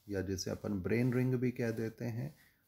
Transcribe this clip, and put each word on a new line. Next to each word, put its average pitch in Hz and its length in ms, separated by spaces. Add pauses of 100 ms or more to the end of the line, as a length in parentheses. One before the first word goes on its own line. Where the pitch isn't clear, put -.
या 101 120
जिसे 92 300
अपन 101 220
ब्रेन 110 420
रिंग 127 200
भी 123 160
कह 120 200
देते 113 340
हैं, 120 340 (300)